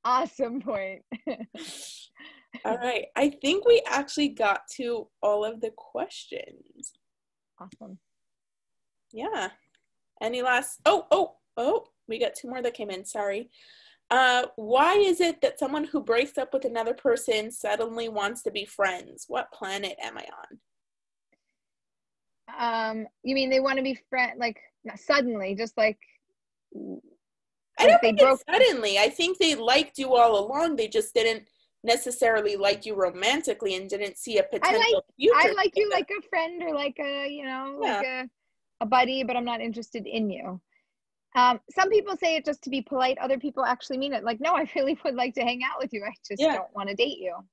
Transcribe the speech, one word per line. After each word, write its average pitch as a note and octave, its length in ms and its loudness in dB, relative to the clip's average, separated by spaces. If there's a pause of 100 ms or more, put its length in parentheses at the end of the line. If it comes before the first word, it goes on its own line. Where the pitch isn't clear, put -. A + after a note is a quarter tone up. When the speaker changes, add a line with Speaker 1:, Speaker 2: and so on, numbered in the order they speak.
Speaker 1:
Awesome B3+ 560 -2
point. F#3+ 420 -8 (240)
<laughs> - 20 -6 (1400)
Speaker 2:
All A3 120 -2
right. A#3+ 300 -4 (100)
I C#4+ 140 2
think E4 360 -2
we A#4 220 8
actually C#4+ 400 -2
got G3+ 320 0 (160)
to A#3+ 320 -6 (140)
all G#3 220 0
of A3 160 -8
the A3 160 -6
questions. - 1160 -14 (680)
Speaker 1:
Awesome. F#3+ 400 -20 (1120)
Speaker 2:
Yeah. A#3+ 360 -6 (760)
Any B3 200 -4
last, B3+ 440 -2
oh, E4+ 240 4
oh, - 260 2 (200)
oh, D#4 300 0 (200)
we A3+ 140 -6
got A#3 140 0
two - 140 -12
more B3+ 140 -8
that A#3+ 120 -2
came G#3 160 -8
in. F#3+ 140 -8
Sorry. G#3 460 -4 (600)
Uh, B3 360 4 (100)
why B3+ 380 4
is G4 260 4
it E4+ 200 2
that - 180 2
someone D4 260 -2
who D#4 160 -2
breaks A#3+ 380 0
up C4 140 -4
with C4+ 140 -2
another A#3 280 -2
person A3+ 560 0
suddenly A3+ 580 -4
wants G#3 340 -4
to - 100 -4
be G3+ 120 -6
friends? - 640 -4
What - 240 -6
planet G3 500 -8
am A2+ 180 -10
I - 80 -14 (2250)
on? A3+ 400 -2
Speaker 1:
Um, G#3+ 60 -10 (160)
you C4 120 -2
mean C4+ 160 0
they C4 100 4
wanna C4+ 220 0
be C4 160 -4 (120)
friend, B3+ 280 -2
like, A#3 200 -4 (260)
not G#3+ 160 -14
suddenly, A#3 540 0
just A3 220 -6
like, G#3+ 220 2 (760)
Speaker 2:
I - 1120 -4
don't C#5+ 60 12
Speaker 1:
like, E5+ 100 8
they A#4 60 6
Speaker 2:
think A4 120 2
it's C#5 40 12
Speaker 1:
broke C4 240 6
Speaker 2:
suddenly. D4 500 4
I G#3+ 100 6
think E4+ 300 -2
they D#4+ 160 4
liked B3+ 440 0
you C4 160 2
all A#3 320 6
along. D4 300 0
They A3+ 100 -2
just G#3 280 -2
didn't A3+ 300 0 (380)
necessarily A3+ 760 2
like G3+ 300 0
you G#3+ 80 -6
romantically G3 800 0
and F#3+ 160 -8
didn't G3+ 260 -6
see A3 220 -2
a F#3+ 40 4
Speaker 1:
I F#3+ 40 0 (120)
Speaker 2:
potential F#4+ 220 2
Speaker 1:
like, A#4 240 2 (140)
Speaker 2:
future F#4 180 4
Speaker 1:
I A4 160 6
like G4 220 2
you G#4 160 2
Speaker 2:
together. - 180 0
Speaker 1:
like - 20 -20 (140)
a - 40 -20
friend E4+ 340 -4
or E4 120 -4
like C#4+ 260 -4
a, C#4 280 -6
you C#4+ 160 -10
know, C4+ 360 -8
like B3 240 -2
Speaker 2:
Yeah. B3+ 180 -6
Speaker 1:
a, - 640 -14
a - 20 -4
buddy, B3+ 380 2
but B3 120 -4
I'm A#3+ 80 -2
not A#3 160 -6
interested A3+ 460 -8
in A3 240 -2
you. F#3 300 -10 (760)
Um, B3 220 6 (120)
some F#4+ 200 0
people G4+ 260 2
say E4 200 0
it D4+ 80 -4
just D4 180 -6
to C4+ 80 -10
be C4+ 100 -2
polite. B3+ 380 -2
Other C4+ 200 -2
people C4 260 -4
actually B3+ 340 -4
mean C#4 140 -4
it. A#3+ 100 -4
Like, A3 180 -4
"No, D#4+ 140 2
I D#4+ 220 0
really C#4+ 280 0
would C4+ 120 -2
like B3 180 -2
to C4 80 -4
hang B3 220 -2
out D#4 160 -4
with C4 120 -6
you. G3+ 120 -8
I A3 80 -8 (160)
just G3+ 120 -8
Speaker 2:
Yeah. D4+ 140 4
Speaker 1:
don't G3 220 -6
wanna G3+ 180 -6
date A#3+ 240 -2
you." F3+ 160 -8 (180)